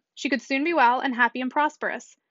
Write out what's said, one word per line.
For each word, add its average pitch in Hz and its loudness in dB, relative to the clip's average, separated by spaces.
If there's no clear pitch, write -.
She - -8
could 254 0
soon 269 -4
be 339 -2
well 254 4
and 254 -4
happy 240 0
and 254 -6
prosperous. 294 -4